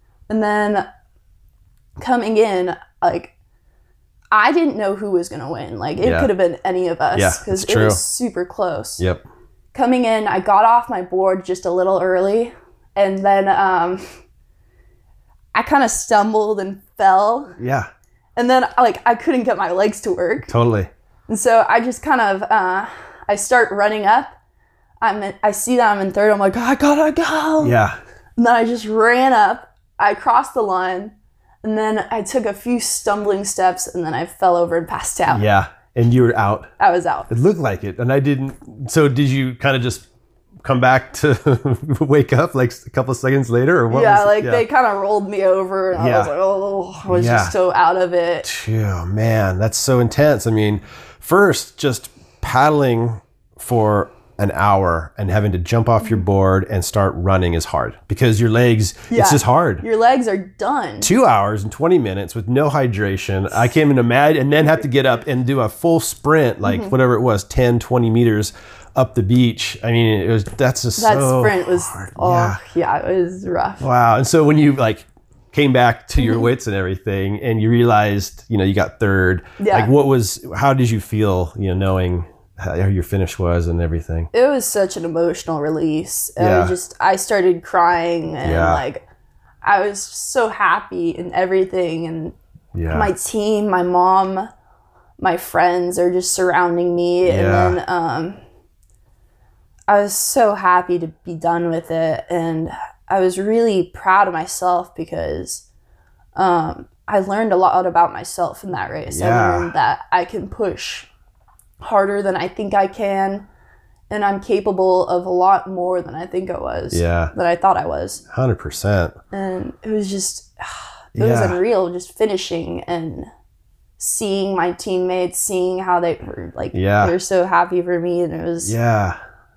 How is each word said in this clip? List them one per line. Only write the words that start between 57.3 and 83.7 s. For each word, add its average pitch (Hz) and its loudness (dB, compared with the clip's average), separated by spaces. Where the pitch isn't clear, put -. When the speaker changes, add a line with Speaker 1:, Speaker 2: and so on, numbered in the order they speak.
Speaker 2:
is 80 -2
hard 58 -4
because 110 2
your 117 4
legs, 113 2
Speaker 1:
Yeah. 233 2
Speaker 2:
it's 190 4
just 151 4
hard. 131 2
Speaker 1:
Your 226 0
legs 247 4
are 196 0
done. 190 -6
Speaker 2:
Two 226 4
hours 104 2
and 107 -6
twenty 165 2
minutes 98 -4
with 107 -6
no 139 2
hydration. 98 -2
I 120 2
can't 156 2
even 139 4
imagine, 135 4
and 139 0
then 151 4
have 156 2
to 147 -4
get 131 2
up 131 0
and 127 -2
do 135 0
a 110 0
full 165 0
sprint, 147 0
like, 101 -2
Speaker 1:
Mm-hmm. 101 -8
Speaker 2:
whatever 127 2
it 110 0
was, 117 0
ten, 120 2
twenty 117 0
meters 110 2
up - 0
the 117 0
beach. 117 0
I 113 -2
mean, 113 2
it 90 -2
was, 110 2
that's 127 -2
just 120 -4
Speaker 1:
That 214 4
Speaker 2:
so 131 2
Speaker 1:
sprint 190 0
was, 180 0
Speaker 2:
hard. - -12
Speaker 1:
oh, 180 0
Speaker 2:
Yeah. 101 0
Speaker 1:
yeah, - -2
it 185 0
was 185 -8
rough. 180 -4
Speaker 2:
Wow. 123 2
And 127 0
so 160 4
when 151 4
you, 143 6
like, 117 -2
came 143 2
back 123 2
to - 2
your 113 2
Speaker 1:
Mm-hmm. 113 0
Speaker 2:
wits 123 0
and 107 -2
everything, 98 -4
and 113 0
you 110 2
realized, 104 2
you 113 0
know, 95 2
you 98 2
got 95 -2
third, 95 2
Speaker 1:
Yeah. 202 2
Speaker 2:
like, 107 0
what 139 6
was, 123 0
how 135 2
did 127 2
you 113 0
feel, 98 -2
you 101 -4
know, 90 0
knowing 92 0
how - -8
your 95 0
finish 95 -4
was 87 0
and 85 0